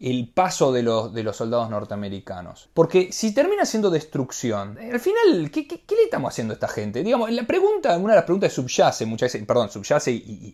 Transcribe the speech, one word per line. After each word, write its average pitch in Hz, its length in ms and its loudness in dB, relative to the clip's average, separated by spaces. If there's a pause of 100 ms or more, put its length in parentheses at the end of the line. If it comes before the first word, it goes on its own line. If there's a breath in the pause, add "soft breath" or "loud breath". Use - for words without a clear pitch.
el 123 320 -2
paso 170 400 2
de 123 100 2
los, 113 300 0
de 110 120 -6
los 104 120 -4
soldados 117 320 -2
norteamericanos? 98 1040 -8
Porque 180 400 4
si 220 220 -2
termina 349 320 2
siendo 208 240 0
destrucción, 117 880 -4
al 240 220 -6
final, 359 500 2
¿qué, 302 160 -6
qué, - 160 -14
qué - 140 -4
le 453 80 6
estamos - 280 -2
haciendo 110 200 -4
a - 20 -6
esta - 140 -4
gente? 107 340 -4
Digamos, 226 300 0
la 240 140 -2
pregunta, 349 520 2
una 208 160 4
de 180 60 8
las 165 40 4
preguntas 185 260 0
que - 60 -8
subyace 131 480 2
muchas 113 280 -2
veces, 107 140 -8
perdón, 120 240 2
subyace 143 420 -2
y, 113 100 -4 (320)